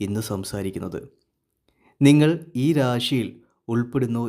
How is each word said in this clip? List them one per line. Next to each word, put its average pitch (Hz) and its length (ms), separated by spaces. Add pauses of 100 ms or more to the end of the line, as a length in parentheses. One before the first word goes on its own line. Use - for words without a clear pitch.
ഇന്ന് 104 220
സംസാരിക്കുന്നത്. 95 800 (1000)
നിങ്ങൾ 147 300 (260)
ഈ 127 160
രാശിയിൽ 123 560 (400)
ഉൾപ്പെടുന്നോ 120 600